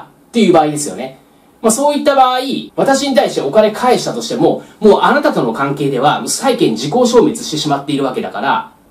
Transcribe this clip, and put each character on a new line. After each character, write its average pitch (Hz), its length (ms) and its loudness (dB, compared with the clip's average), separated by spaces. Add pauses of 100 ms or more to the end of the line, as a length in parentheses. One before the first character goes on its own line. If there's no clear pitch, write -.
(300)
っ - 20 -20
て 233 80 0
い 185 120 4
う - 20 4
場 165 80 6
合 151 60 2
で 147 100 -4
す - 100 -8
よ - 80 -10
ね。 - 260 -12 (400)
ま 233 80 2
あ、 - 20 6
そ 285 220 0
う - 20 -4
い 285 60 -4
っ - 20 -8
た 285 120 2
場 254 200 4
合、 254 40 -2 (360)
私 269 320 0
に 269 80 -4
対 233 140 2
し - 60 -10
て 160 60 -2
お 135 100 -4
金 214 200 4
返 240 260 0
し - 60 -6
た - 100 -6
と 113 80 -8
し - 60 -8
て 120 80 -6
も、 147 280 0 (160)
も 202 180 6
う - 60 -6
あ 214 100 2
な 294 80 0
た 302 100 2
と 156 120 -2
の 113 100 -2
関 143 220 -4
係 139 140 -4
で 127 100 -2
は、 143 280 0
債 247 300 -2
権 131 180 2
時 147 140 -6
効 247 160 2
消 233 160 4
滅 151 160 2
し - 140 -10
て 156 60 -6
し 151 120 -4
ま 139 120 -2
っ - 40 -16
て 147 80 -6
い 135 40 -2
る 139 60 -2
わ 123 100 -4
け 113 80 -6
だ - 100 -8
か 101 100 -10
ら、 131 300 -4 (200)